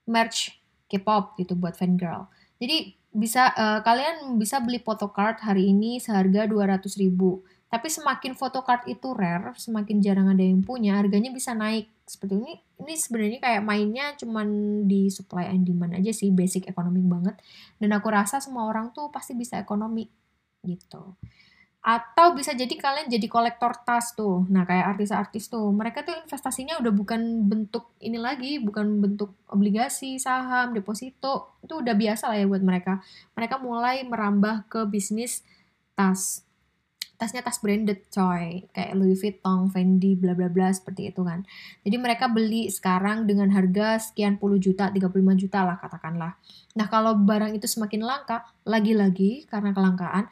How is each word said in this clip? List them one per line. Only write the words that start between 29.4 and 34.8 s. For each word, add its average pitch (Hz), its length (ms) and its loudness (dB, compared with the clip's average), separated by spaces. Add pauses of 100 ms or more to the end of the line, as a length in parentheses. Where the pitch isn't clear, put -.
obligasi, 233 720 0
saham, 254 560 -2
deposito. 254 880 -6
Itu 320 160 -8
udah 233 160 0
biasa 220 320 0
lah 220 80 0
ya 202 80 2
buat 196 160 2
mereka. 185 400 0 (320)
Mereka 226 320 -4
mulai 247 400 -2
merambah 214 640 0
ke 226 160 -4